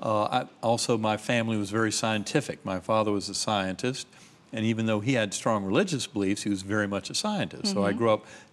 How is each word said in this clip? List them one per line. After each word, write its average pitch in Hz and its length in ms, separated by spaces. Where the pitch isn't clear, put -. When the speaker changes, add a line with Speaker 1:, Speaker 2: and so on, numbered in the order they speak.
Speaker 1:
Uh, 107 220
I, - 220
also, 117 340
my 107 200
family 113 400
was 101 120
very 110 220
scientific. 110 720
My 95 140
father 110 320
was 98 180
a 95 60
scientist, 104 720
and 113 120
even 113 200
though 110 160
he 127 120
had 110 200
strong 110 320
religious 143 420
beliefs, 101 360
he 107 60
was 98 140
very 104 240
much 98 220
a - 40
scientist. - 600
So 101 100
I 101 60
Speaker 2:
Mm-hmm. 104 80
Speaker 1:
grew 113 140
up 107 140